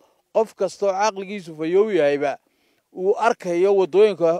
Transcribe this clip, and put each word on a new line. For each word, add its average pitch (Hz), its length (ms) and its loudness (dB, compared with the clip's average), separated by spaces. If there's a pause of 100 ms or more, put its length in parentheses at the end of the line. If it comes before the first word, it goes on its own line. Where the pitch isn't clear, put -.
(340)
qof 208 200 0
kastoo 196 400 -4
caqligiisu 196 640 -6
fayoow 180 320 2
yahayba 143 480 0 (560)
uu 185 240 0
arkayo 190 580 0
waddooyinka 185 640 2